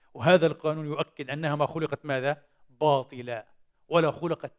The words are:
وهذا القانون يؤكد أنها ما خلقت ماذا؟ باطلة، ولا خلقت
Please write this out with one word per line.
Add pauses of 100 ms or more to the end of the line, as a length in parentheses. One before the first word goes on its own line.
(140)
وهذا
القانون
يؤكد
أنها
ما
خلقت
ماذا؟ (440)
باطلة، (440)
ولا
خلقت